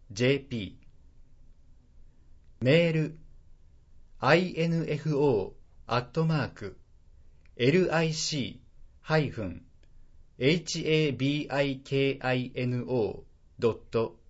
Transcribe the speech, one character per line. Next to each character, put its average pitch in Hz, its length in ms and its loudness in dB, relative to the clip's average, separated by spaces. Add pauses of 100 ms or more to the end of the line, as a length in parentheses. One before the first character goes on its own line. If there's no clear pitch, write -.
(100)
ジ 110 140 -2
ェ 135 140 4
ー 135 100 -10
ピ 101 320 -8
ー。 - 1800 -18
メ 165 260 6
ー - 20 -2
ル、 160 260 -2 (1000)
ア 131 160 4
イ 180 240 2
エ 165 80 0
ヌ 165 220 0
エ 147 80 -2
フ 151 220 -2
オ 127 320 2
ー - 20 -20 (340)
ア 117 120 0
ッ 127 120 -6
ト 160 160 0
マ 160 140 2
ー 120 80 -2
ク - 300 -12 (800)
エ 120 140 4
ル 175 240 4
ア 165 80 2
イ 160 100 -2
シ 131 480 -6
ー - 60 -20 (360)
ハ 156 160 0
イ 135 120 0
フ 107 140 -8
ン 85 180 -10 (760)
エ 127 120 2
イ 170 140 2
チ 165 200 -6
エ 156 260 2
ー 127 60 -4
ビ 143 300 0
ー - 80 -4
ア 143 80 2
イ 139 140 0
ケ 135 440 -2
ー 127 60 -4
ア 127 80 2
イ 127 220 -4
エ 127 100 -2
ヌ 123 220 -2
オ 110 240 0
ー - 40 -10 (440)
ド 117 100 4
ッ 107 80 -4 (140)
ト 117 240 -2 (140)